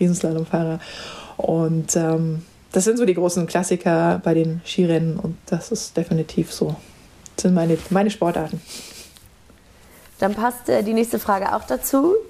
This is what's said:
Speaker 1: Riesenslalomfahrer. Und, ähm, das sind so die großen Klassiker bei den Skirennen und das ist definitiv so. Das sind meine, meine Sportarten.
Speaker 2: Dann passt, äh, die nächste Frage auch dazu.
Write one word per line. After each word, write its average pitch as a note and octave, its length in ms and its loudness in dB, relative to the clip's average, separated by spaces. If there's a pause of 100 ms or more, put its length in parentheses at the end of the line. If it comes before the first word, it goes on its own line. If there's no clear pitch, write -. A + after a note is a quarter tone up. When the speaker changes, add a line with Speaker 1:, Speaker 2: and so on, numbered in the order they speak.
Speaker 1:
Riesenslalomfahrer. E3 800 0 (560)
Und, D#3+ 580 0
ähm, D#3+ 480 0 (300)
das F#3 120 2
sind A3 120 4
so A#3+ 80 2
die F#3 80 4
großen F3 340 2
Klassiker F3 800 2
bei E3+ 80 2
den E3 320 2
Skirennen E3 540 2
und E3 260 -6
das - 260 -4
ist - 280 -6
definitiv D#3+ 540 -2
so. D#3 220 -2 (600)
Das - 60 -8
sind F#3 120 4
meine, E3 220 4 (140)
meine G3+ 200 4
Sportarten. E3+ 520 -2 (1600)
Speaker 2:
Dann G3 160 0
passt, A#3+ 360 -4
äh, A3+ 120 4
die A3 120 -2
nächste A3+ 240 0
Frage G3 360 0
auch G#3+ 100 -2
dazu. C4+ 500 2 (160)